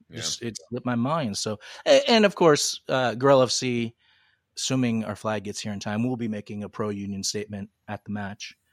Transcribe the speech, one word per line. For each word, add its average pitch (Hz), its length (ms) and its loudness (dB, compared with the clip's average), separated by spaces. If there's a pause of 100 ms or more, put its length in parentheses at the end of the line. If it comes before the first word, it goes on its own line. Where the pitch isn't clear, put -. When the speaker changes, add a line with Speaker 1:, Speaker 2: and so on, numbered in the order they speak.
Speaker 1:
Yeah. 82 80 -16
Speaker 2:
Just, 78 240 -6
it 117 160 -8 (120)
slipped 120 180 -8
my 123 80 0
mind. 120 420 -2
So, 107 220 -6 (260)
a-, 285 240 6
and 220 160 6
of 196 80 2
course, - 560 4
uh, 127 220 0
Gorell 131 320 6
F 117 80 2
C, 120 420 -2 (640)
assuming 120 480 0
our 101 100 -6
flag 107 280 -4
gets 101 160 -8
here 110 140 -8
in 101 60 -8
time, 107 280 -4
we'll 127 100 -4
be 117 100 -4
making 104 360 -8
a 98 60 -10
pro-union 101 540 -6
statement 104 460 -6 (180)
at 104 180 -10
the 104 60 -10
match, 101 440 -10 (180)